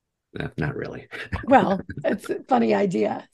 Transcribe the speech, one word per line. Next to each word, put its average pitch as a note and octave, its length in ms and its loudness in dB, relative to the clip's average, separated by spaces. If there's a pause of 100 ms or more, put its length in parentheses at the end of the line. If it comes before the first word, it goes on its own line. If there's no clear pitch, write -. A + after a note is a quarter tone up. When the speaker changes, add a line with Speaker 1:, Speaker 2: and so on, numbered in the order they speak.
(400)
Speaker 1:
uh, - 80 -4 (100)
not D2+ 180 -2
really. - 320 -8 (200)
<laughs> - 180 -4
Speaker 2:
Well, G3 360 4 (220)
it's - 280 -2
a - 120 -6
funny A#3 300 4
idea, G3+ 600 0